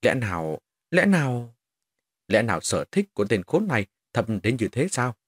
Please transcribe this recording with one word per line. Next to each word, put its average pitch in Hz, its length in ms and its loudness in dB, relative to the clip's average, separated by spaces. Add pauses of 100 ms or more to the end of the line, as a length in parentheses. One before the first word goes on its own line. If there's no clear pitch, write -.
Lẽ - 120 4
nào, 85 460 -4 (300)
lẽ 175 160 4
nào, 127 480 0 (720)
lẽ 110 140 4
nào 101 180 0
sở 82 320 -2
thích 196 220 -2
của 104 140 0
tên 104 180 0
khốn 196 220 0
này 110 180 0 (260)
thâm 110 300 -2
đến 120 140 0
như 110 120 -2
thế 143 200 -2
sao? 123 260 -4 (140)